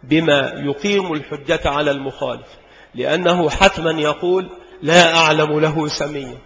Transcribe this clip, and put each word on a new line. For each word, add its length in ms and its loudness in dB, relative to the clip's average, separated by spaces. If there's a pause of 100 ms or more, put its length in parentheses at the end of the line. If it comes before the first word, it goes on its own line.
بما 520 2
يقيم 580 -2
الحجة 520 -4
على 260 0
المخالف، 560 -6 (480)
لأنه 540 0
حتما 420 0
يقول 580 -2 (320)
"لا 340 4
أعلم 440 4
له 280 0
سميا" 580 -8